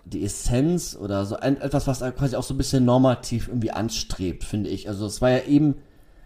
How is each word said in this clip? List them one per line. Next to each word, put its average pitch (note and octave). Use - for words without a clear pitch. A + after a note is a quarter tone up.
die F2+
Essenz C3+
oder G2
so G2+
ein, C3+
etwas, C#3
was C3
quasi C3
auch B2+
so -
ein C3+
bisschen C3+
normativ B2
irgendwie A2+
anstrebt, F#2+
finde G#2
ich. G2
Also G#2
es G2
war B2+
ja B2+
eben D3